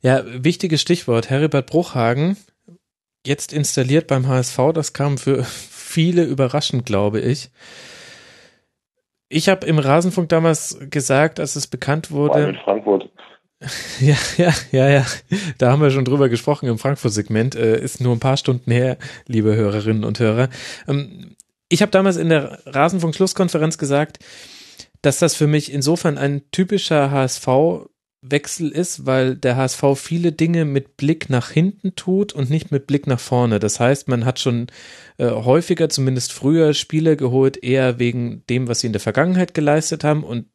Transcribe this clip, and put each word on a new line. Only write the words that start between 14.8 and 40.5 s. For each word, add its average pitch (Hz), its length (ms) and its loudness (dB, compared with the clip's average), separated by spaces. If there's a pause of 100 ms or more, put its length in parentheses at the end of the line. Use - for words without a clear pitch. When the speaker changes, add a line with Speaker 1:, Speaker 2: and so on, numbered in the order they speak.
Speaker 1:
ja. 139 160 4 (520)
Da 127 140 4
haben 143 100 4
wir 147 80 6
schon 135 140 2
drüber 135 240 2
gesprochen 131 400 -2
im 117 100 -2
Frankfurt-Segment. 113 800 -2
Äh, 113 240 2
ist 127 220 -8
nur 123 120 2
ein 117 60 -2
paar 135 180 2
Stunden 123 320 -2
her, 123 280 2 (300)
liebe 110 280 2
Hörerinnen 107 480 0
und 110 160 -4
Hörer. 117 300 2 (380)
Ähm, - 480 -6 (340)
ich 170 120 2
hab 208 80 2
damals 190 280 4
in 165 120 0
der 147 360 0
Rasenfunk-Schlusskonferenz 165 1120 0
gesagt, 143 420 -2 (840)
dass 139 180 2
das 165 160 2
für 151 120 2
mich 147 260 0
insofern 143 440 0
ein 139 340 -2
typischer 180 600 0
H 135 120 2
S 127 140 -2
V 156 520 0 (320)
Wechsel 143 500 -4
ist, 147 340 -6
weil 131 300 2
der 123 200 0
H 135 80 0
S 127 120 -2
V 139 200 2
viele 170 380 -2
Dinge 165 320 0
mit 139 320 -4
Blick 156 320 -2
nach 127 200 0
hinten 185 460 -2
tut 196 380 -2
und 135 160 -4
nicht 156 220 -2
mit 139 160 -2
Blick 139 200 -2
nach 127 140 0
vorne. 120 380 2
Das 107 200 -2
heißt, 131 300 0
man 120 160 0
hat 127 120 -2
schon, 120 300 -2 (500)
äh, 120 120 0
häufiger, 151 600 2
zumindest 131 440 -2
früher, 151 400 2
Spieler 156 420 0
geholt, 135 480 0
eher 127 360 2
wegen 120 480 -4
dem, 123 200 -2
was 117 140 -2
sie 123 60 -4
in 113 60 -4
der 101 80 -2
Vergangenheit 175 520 0
geleistet 156 500 0
haben 151 200 0
und 113 320 -8